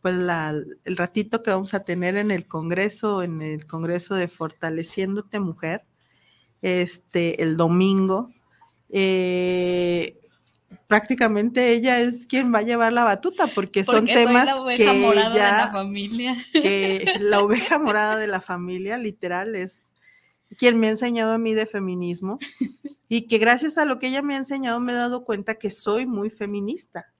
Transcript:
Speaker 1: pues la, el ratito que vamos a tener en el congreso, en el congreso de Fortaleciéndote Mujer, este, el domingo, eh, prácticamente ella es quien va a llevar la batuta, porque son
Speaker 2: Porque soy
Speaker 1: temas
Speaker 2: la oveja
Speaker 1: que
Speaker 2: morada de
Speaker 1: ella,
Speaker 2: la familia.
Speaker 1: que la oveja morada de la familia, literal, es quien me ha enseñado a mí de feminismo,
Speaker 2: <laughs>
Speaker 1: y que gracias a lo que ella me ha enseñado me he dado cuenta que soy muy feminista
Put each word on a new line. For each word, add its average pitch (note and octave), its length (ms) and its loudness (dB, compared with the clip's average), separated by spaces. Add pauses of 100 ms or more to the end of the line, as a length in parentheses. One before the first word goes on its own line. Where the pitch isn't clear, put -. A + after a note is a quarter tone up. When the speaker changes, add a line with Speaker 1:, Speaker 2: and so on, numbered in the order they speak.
Speaker 1:
pues F3+ 140 -2
la, E3+ 340 -2 (340)
el F3+ 140 -4
ratito G#3+ 460 -2
que G#3+ 80 0
vamos G3 220 -2
a G3+ 100 -4
tener F3+ 340 -2
en G#3 140 0
el F3+ 160 -4
congreso, F#3+ 760 -2
en E3 180 -6
el D#3 240 -8
congreso F3 500 -6
de F3+ 120 -2
Fortaleciéndote F3 1120 -6
Mujer, E3+ 460 -6 (760)
este, F3 800 -2
el D#3+ 140 0
domingo, F#3+ 760 2 (600)
eh, F3+ 1300 0 (680)
prácticamente A#3 840 2
ella A#3+ 300 4
es A#3+ 260 -2
quien B3+ 260 0
va G#3+ 60 4
a G#3 40 0
llevar A#3 280 2
la A#3+ 140 4
batuta, C#4 420 0
porque F#3+ 380 -2
son A3 200 6
Speaker 2:
Porque A#3 100 2
soy A#3 100 8
Speaker 1:
temas B3 220 6
Speaker 2:
la C4+ 140 0
oveja B3 300 2
Speaker 1:
que G3+ 80 4
Speaker 2:
morada G3+ 300 4
de A3+ 80 0
Speaker 1:
ella, G3+ 280 6
Speaker 2:
la G#3 60 -6
familia. G#3 640 -4 (160)
Speaker 1:
que G3 540 2 (160)
la G#3 180 4
oveja A#3+ 400 2
morada G#3+ 380 0
de G#3+ 100 -2
la F#3 140 -4
familia, F#3 560 -8
literal, G#3 580 -6
es F#3 280 -10 (760)
quien A#3+ 220 4
me A3 80 4
ha A3 40 2
enseñado A3+ 420 0
a A3+ 40 0
mí A3+ 160 0
de A3 120 0
feminismo, F#3 720 -6
Speaker 2:
<laughs> - 720 -10
Speaker 1:
y A#3 180 0
que A3+ 100 2
gracias B3 400 2
a D#4 60 2
lo B3+ 160 0
que B3+ 80 -4
ella C4+ 140 -2
me C#4+ 140 -4
ha - 20 -4
enseñado C4+ 420 -4
me B3 140 -4
he - 20 -2
dado A#3+ 300 -4
cuenta G#3+ 300 -4
que A3 160 -6
soy G#3+ 340 -2
muy G#3+ 240 -4
feminista G3+ 920 -8